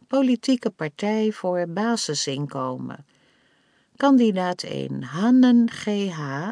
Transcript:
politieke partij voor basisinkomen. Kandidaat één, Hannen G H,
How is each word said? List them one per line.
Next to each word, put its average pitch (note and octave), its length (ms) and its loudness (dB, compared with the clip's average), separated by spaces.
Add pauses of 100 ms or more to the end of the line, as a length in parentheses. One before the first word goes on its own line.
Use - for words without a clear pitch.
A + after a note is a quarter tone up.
politieke B3+ 600 0
partij G#3 640 -2
voor F3+ 360 -4
basisinkomen. C#3 1400 -6 (880)
Kandidaat G#3+ 680 2
één, C3+ 400 -8
Hannen A#3 680 4
G - 140 -14 (240)
H, D3+ 420 -6